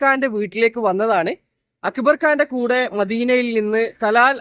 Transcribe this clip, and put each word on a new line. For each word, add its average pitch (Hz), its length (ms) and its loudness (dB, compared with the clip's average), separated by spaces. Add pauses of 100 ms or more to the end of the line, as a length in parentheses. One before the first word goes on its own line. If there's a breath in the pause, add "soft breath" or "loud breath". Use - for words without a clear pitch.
ഖാന്റെ 269 240 2
വീട്ടിലേക്ക് 220 540 -2
വന്നതാണ്. 202 520 0 (520)
അക്ബർ 254 400 0
ഖാന്റെ 294 200 2
കൂടെ 247 480 -2
മദീനയിൽ 233 680 0
നിന്ന് 220 260 0 (160)
തലാൽ 240 380 2